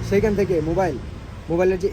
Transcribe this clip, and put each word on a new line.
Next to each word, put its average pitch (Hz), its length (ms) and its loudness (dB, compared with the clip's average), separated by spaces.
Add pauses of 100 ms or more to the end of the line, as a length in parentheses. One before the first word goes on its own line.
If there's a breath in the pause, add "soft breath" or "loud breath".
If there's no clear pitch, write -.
(100)
সেইখান 208 240 4
থেকে 185 260 2
মোবাইল, 160 360 0 (540)
মোবাইলের 185 280 2
যে 190 140 -2